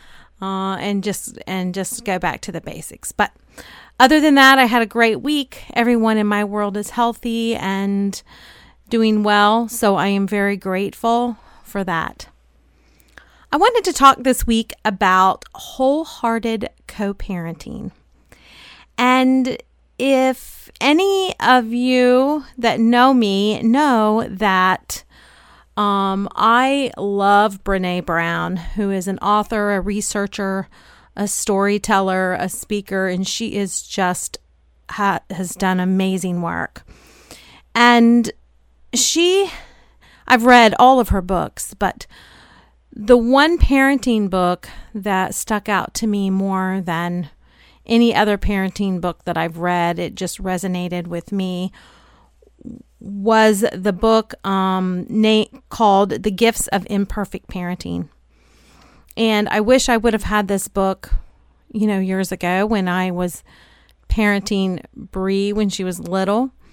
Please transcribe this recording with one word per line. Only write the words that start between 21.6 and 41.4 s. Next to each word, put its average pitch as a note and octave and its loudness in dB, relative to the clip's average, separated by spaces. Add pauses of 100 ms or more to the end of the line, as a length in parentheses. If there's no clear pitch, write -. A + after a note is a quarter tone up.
you B3+ 2 (120)
that A#3 0
know A#3+ 6
me G#3 2
know A3+ 2
that, F#3 0 (760)
um, G3 0
I C4 2
love G3+ 2
Brené F3+ -2
Brown, E3+ -2
who G3 -4
is F#3+ -4
an F#3+ -4
author, G#3 0
a F#3+ -2
researcher, G3 -4 (460)
a G3+ -4
storyteller, G3 0
a - -4
speaker, G3 -6
and F#3 -4
she - -6
is G3 -6
just - -4 (520)
ha-, G3 -2 (100)
has F3+ -8
done F#3 0
amazing F#3 -2
work. E3+ -8 (920)
And A#3+ 6 (600)
she, F4+ 2 (720)
I've A#3+ 4
read A#3+ 8
all C4 8
of A#3 0
her G3 0
books, F3 -4